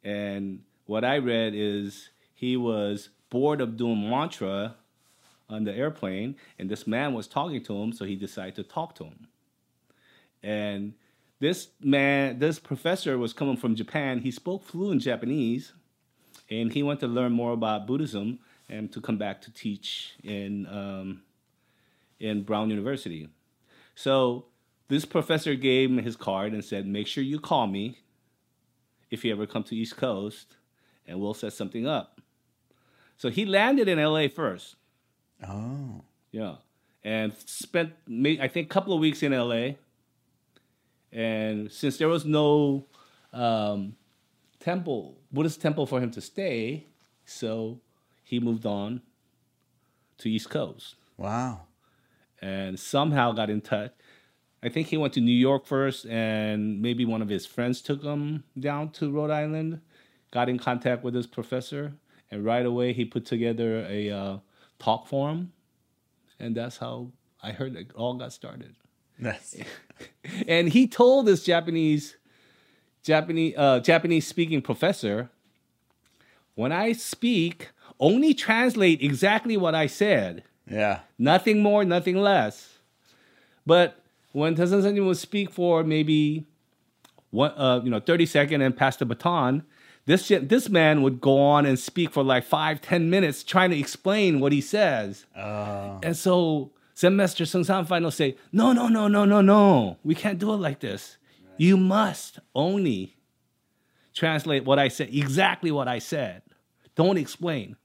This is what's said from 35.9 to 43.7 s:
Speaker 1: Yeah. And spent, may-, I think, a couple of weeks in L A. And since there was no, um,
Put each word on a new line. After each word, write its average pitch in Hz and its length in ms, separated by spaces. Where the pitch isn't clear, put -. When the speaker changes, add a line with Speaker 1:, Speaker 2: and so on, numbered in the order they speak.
Speaker 1:
Yeah. 104 240
And 107 280
spent, - 460
may-, 135 340
I 131 80
think, 165 180
a - 80
couple 190 180
of 170 60
weeks 156 240
in 143 100
L 120 200
A. 123 260
And 110 600
since 139 260
there 156 100
was 165 160
no, 147 640
um, 107 640